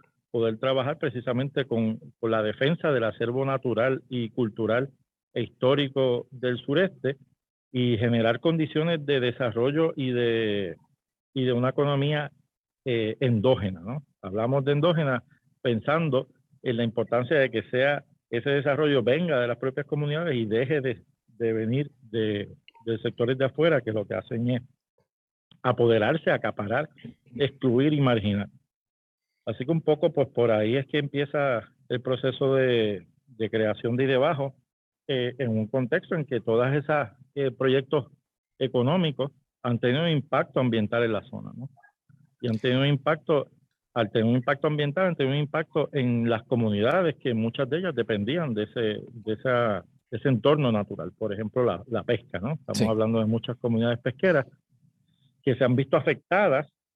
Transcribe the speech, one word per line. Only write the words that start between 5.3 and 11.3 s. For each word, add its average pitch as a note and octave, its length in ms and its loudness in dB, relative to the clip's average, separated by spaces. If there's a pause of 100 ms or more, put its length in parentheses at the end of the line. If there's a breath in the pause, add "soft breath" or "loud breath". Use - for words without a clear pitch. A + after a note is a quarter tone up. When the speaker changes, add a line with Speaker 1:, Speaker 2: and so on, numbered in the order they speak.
Speaker 1:
e B2 80 -2
histórico C3 880 0
del B2 280 -4
sureste C#3+ 600 -2 (520)
y B2 280 0
generar A#2 420 2
condiciones D#3+ 640 0
de C#3 160 2
desarrollo B2+ 760 0
y C3 140 -2
de, A2 640 0 (580)